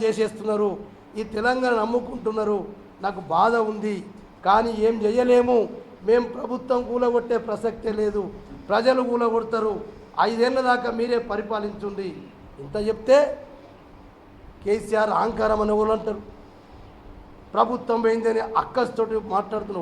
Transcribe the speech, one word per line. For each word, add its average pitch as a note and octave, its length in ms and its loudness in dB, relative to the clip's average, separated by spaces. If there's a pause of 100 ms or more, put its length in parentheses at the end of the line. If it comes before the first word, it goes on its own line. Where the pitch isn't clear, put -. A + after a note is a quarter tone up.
చేసేస్తున్నారు, G#3+ 640 0 (500)
ఈ A3 40 -4 (140)
తెలంగాణ B3 440 2
నమ్ముకుంటున్నారు. G#3+ 800 -2 (460)
నాకు F#3+ 160 -4 (120)
బాధ G#3 200 4 (180)
ఉంది, G#3 240 -4 (520)
కానీ A3+ 240 4 (160)
ఏం A3+ 80 2 (100)
చేయలేము. B3 520 4 (500)
మేం A#3+ 160 6 (120)
ప్రభుత్వం B3+ 440 -2 (100)
కూలగొట్టే A#3+ 480 2 (100)
ప్రసక్తే A3 440 -4 (100)
లేదు, G#3 220 0 (460)
ప్రజలు B3 400 4
కూలగొడతారు. A3+ 640 0 (560)
ఐదేళ్ల B3 300 2 (100)
దాకా B3 300 0
మీరే A#3 200 0 (120)
పరిపాలించుండి. G#3 760 -6 (540)
ఇంత C#3 120 -10 (140)
చెప్తే A3+ 280 4 (1500)
కేసీఆర్ G#3+ 560 0
అహంకారం G#3+ 440 0
అని G#3+ 140 2
వాళ్ళు G#3+ 180 2
అంటారు, G#3 260 -4 (1300)
ప్రభుత్వం A3+ 500 2
పోయిందని A3+ 380 2 (200)
అక్కస్తోటి A3+ 540 -2 (180)
మాట్లాడుతున్న G3+ 480 -4